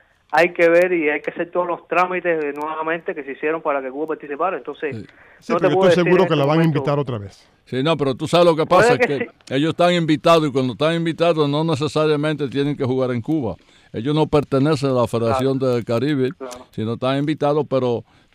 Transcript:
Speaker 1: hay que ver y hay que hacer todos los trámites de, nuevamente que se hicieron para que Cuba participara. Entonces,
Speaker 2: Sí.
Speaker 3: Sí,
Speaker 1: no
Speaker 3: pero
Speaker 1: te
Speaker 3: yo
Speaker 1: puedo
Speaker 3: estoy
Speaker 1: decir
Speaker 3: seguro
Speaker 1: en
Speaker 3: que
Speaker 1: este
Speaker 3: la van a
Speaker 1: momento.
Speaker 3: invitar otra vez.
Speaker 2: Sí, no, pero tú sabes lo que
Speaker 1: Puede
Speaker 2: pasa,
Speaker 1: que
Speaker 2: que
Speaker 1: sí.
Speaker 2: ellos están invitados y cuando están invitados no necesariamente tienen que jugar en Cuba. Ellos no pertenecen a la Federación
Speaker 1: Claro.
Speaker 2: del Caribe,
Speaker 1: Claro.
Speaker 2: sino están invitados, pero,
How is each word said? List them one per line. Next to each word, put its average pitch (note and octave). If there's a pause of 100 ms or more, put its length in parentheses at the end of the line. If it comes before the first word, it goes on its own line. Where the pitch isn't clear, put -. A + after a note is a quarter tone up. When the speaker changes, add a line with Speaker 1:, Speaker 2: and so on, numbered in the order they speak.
(340)
Speaker 1:
hay F3
que E3+
ver F3
y D#3
hay D3+
que -
hacer E3+
todos F3+
los E3+
trámites F3
de, C#3+
nuevamente D#3+
que D#3
se C3+
hicieron D#3
para C#3+
que C3
Cuba D3
participara. D3+
Entonces, C#3
Speaker 2:
Sí. G2+ (340)
Speaker 3:
Sí, -
Speaker 1:
no F3
Speaker 3:
pero F3+
Speaker 1:
te D3
Speaker 3:
yo F#3
Speaker 1:
puedo F#3+
Speaker 3:
estoy F3
Speaker 1:
decir -
Speaker 3:
seguro F3+
Speaker 1:
en F3
Speaker 3:
que E3
Speaker 1:
este D3+
Speaker 3:
la C#3
van C#3+
a D#3+
Speaker 1:
momento. D#3+
Speaker 3:
invitar C#3+
otra B2+
vez. G2+ (160)
Speaker 2:
Sí, B2+
no, D#3+
pero C3+
tú D3
sabes F3
lo E3
que D#3
Speaker 1:
Puede F3+
Speaker 2:
pasa, A#3+
Speaker 1:
que B3
Speaker 2:
que C#3+
Speaker 1:
sí. - (240)
Speaker 2:
ellos D3
están F3
invitados E3
y C#3
cuando B2+
están D#3
invitados E3
no D3+
necesariamente D3+
tienen C#3
que C#3+
jugar B2+
en A#2+
Cuba. B2+ (360)
Ellos C3
no D#3
pertenecen C#3
a -
la A#2+
Federación B2+
Speaker 1:
Claro. B2+
Speaker 2:
del A#2+
Caribe, B2+
Speaker 1:
Claro. -
Speaker 2:
sino A2
están B2+
invitados, D3
pero, B2 (300)